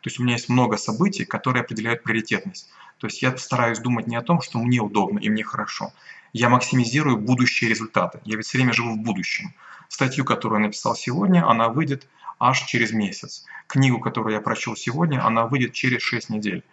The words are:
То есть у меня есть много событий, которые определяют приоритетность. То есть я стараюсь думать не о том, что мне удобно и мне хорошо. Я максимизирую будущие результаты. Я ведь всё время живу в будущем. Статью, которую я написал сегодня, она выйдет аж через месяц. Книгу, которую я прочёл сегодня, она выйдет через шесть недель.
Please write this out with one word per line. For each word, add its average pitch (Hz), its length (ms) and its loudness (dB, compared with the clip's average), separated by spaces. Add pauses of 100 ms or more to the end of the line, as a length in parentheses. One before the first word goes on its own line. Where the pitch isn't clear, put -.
То - 80 -8
есть - 100 -8
у 120 40 0
меня 123 120 4
есть - 140 -4
много 120 280 4
событий, 135 480 -2
которые 123 380 0
определяют 117 400 -4
приоритетность. 110 680 -4 (300)
То 113 80 -6
есть - 160 -8
я 127 140 2
стараюсь 117 420 0
думать 113 260 -2
не 117 100 -4
о 117 60 -4
том, 170 200 2
что - 180 -6
мне 123 200 4
удобно 104 380 0
и 107 120 -2
мне 107 140 0
хорошо. - 480 -8 (420)
Я 120 160 2
максимизирую 127 680 4
будущие 120 520 2
результаты. 110 560 -2
Я 107 120 -4
ведь 110 80 -8
всё - 140 -2
время 127 140 4
живу 120 200 0
в 110 60 -4
будущем. 107 540 -4 (360)
Статью, 135 340 0
которую 110 380 0
я 107 60 2
написал 113 280 -4
сегодня, 175 540 4
она 117 200 4
выйдет 135 380 -2 (320)
аж 131 260 2
через 117 260 0
месяц. - 540 -4 (220)
Книгу, 131 320 4
которую 113 340 -2
я 107 80 -2
прочёл 110 340 -4
сегодня, 143 480 0
она 113 220 2
выйдет 127 280 0
через 123 280 0
шесть - 280 -4
недель. 104 420 -4